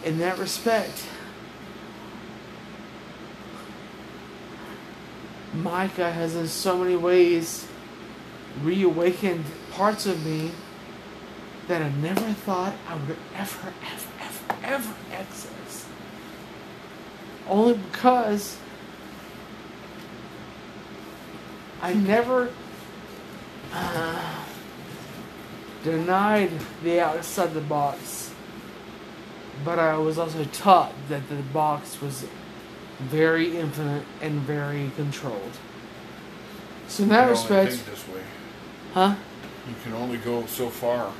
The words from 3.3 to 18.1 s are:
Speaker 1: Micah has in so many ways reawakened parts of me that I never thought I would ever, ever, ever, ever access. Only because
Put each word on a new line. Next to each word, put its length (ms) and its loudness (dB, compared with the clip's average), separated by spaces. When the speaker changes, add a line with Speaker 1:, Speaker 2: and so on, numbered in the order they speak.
Speaker 1:
Micah 580 2
has 240 2
in 120 2
so 300 2
many 180 6
ways 720 8
reawakened 840 6
parts 340 4
of 200 2
me 260 0
that 140 2
I 80 2
never 440 0
thought 400 0
I 80 -6
would 220 -4
ever, 380 -6
ever, 240 -10
ever, 420 -6
ever 300 -2
access. 720 -10
Only 260 8
because 680 4